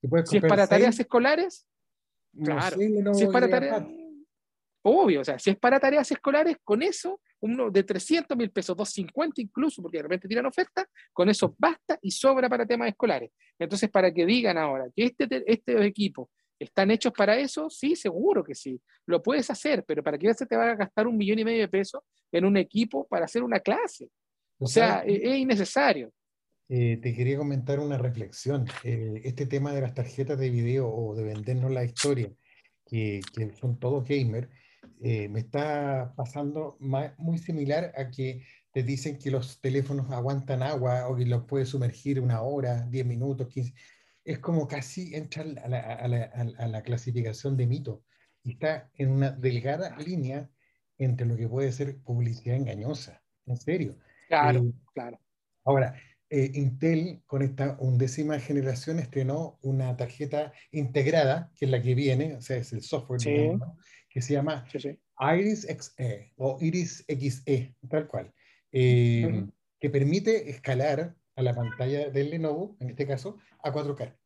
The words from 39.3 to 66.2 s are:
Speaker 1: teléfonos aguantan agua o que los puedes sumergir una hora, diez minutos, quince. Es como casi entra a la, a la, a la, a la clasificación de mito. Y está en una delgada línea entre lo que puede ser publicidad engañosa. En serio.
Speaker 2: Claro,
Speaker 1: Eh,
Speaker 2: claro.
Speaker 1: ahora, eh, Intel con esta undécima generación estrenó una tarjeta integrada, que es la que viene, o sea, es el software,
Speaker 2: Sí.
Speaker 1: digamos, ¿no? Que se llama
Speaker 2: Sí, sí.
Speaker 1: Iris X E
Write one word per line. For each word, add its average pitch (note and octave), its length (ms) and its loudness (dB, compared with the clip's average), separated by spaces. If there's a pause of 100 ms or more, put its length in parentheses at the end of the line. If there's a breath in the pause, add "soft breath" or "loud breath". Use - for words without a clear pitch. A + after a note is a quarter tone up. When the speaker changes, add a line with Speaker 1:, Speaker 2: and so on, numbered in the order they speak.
Speaker 1:
teléfonos C3+ 500 -2
aguantan C3 540 -2
agua B2 460 0
o C3 80 -2
que B2 80 0
los A#2+ 180 0
puedes C3+ 260 -2
sumergir C3+ 520 -2
una A#2+ 200 0
hora, B2 480 -2
diez B2+ 160 -4
minutos, B2+ 440 -4
quince. B2 240 -6 (500 soft breath)
Es - 160 -6
como E3 280 0
casi D3+ 460 -10
entra D#3 300 -10
a - 20 -8
la, B2+ 340 -6
a A#2 280 -8
la, A#2+ 160 0
a A#2+ 220 -8
la, A2+ 120 -8
a A#2 100 -6
la A2 140 -6
clasificación A#2+ 760 -4
de B2 100 2
mito. B2 360 -4 (400)
Y A#2+ 100 -6
está D#3 420 -4
en C3+ 160 0
una C3+ 200 2
delgada C3 640 -2
línea C#3+ 520 -6 (480)
entre B2+ 300 0
lo A#2 80 0
que A#2 120 -4
puede C3 240 -2
ser C#3 300 -6
publicidad A#2+ 540 -2
engañosa. B2+ 680 -6 (240)
En B2 120 -4
serio. D3+ 400 -4 (300 soft breath)
Speaker 2:
Claro, C#3+ 340 4
Speaker 1:
Eh, A#2+ 100 2 (240)
Speaker 2:
claro. A#2+ 240 -12 (460)
Speaker 1:
ahora, C3+ 280 2 (380 loud breath)
eh, C3+ 240 2
Intel D#3+ 720 0
con C#3 160 -2
esta C3+ 360 -2
undécima C3 600 0
generación C3+ 580 -2
estrenó C#3 640 -4
una C3 340 -2
tarjeta C#3+ 560 -6 (200 soft breath)
integrada, D3+ 840 2
que C#3+ 100 -2
es C3 60 2
la B2 120 2
que B2+ 100 2
viene, C#3 420 2
o A#2+ 60 -14
sea, B2+ 160 -4
es A#2 160 -8
el A2 80 -8
software, B2+ 400 -4
Speaker 2:
Sí. D3 80 0
Speaker 1:
digamos, D3+ 300 2
¿no? - 180 -10 (320 soft breath)
Que B2+ 120 -4
se C#3+ 120 -2
llama C#3+ 380 -2
Speaker 2:
Sí, C#3+ 80 -6
sí. C#3 200 -8 (200)
Speaker 1:
Iris F#3+ 500 2
X - 300 -10
E A2+ 380 -6